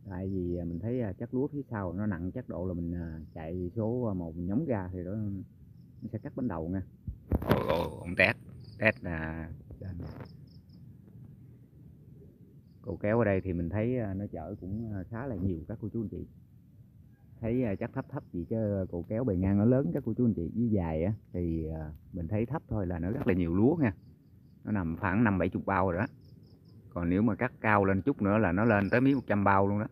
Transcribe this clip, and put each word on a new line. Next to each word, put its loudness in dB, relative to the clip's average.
Tại -4
vì, -2
à, -4
mình -4
thấy, -2
à, -2
chắc -8
lúa 0
phía -6
sau -4
nó -2
nặng, -2
chắc -8
độ -4
là -2
mình, -4
à, -6
chạy -6
số, 0
à, -2
một -6
mình -4
nhúng 0
ra -2
thì -6
nó, -6
nó -8
sẽ -4
cắt -10
bánh -2
đầu -2
nha. -2
Ôi, 2
ôi, 2
ông -6
test, 6
test 2
là -6
cổ -6
kéo 2
ở 4
đây 4
thì -2
mình -2
thấy, 0
à, -4
nó -4
chở -8
cũng, -8
à, -8
khá -8
là -6
nhiều -2
các -8
cô -6
chú -2
anh -4
chị. -8
Thấy, 2
à, 0
chắc -4
thấp -4
thấp -6
gì -4
chứ 0
cổ -4
kéo -2
bề 2
ngang 4
nó 6
lớn 6
các -2
cô -2
chú 4
anh 4
chị, -2
với 2
dài 2
á, 2
thì, -2
à, -6
mình -6
thấy 0
thấp -4
thôi -2
là -2
nó -2
rất -2
là 4
nhiều 2
lúa 6
nha. 4
Nó -2
nằm 0
khoảng 4
năm 4
bảy 2
chục -4
bao 2
rồi 0
đó. 0
Còn -2
nếu 4
mà 2
cắt -2
cao 6
lên 4
chút 0
nữa 4
là 4
nó 2
lên 6
tới 6
miếng 6
một -2
trăm 2
bao 6
luôn 0
đó. -2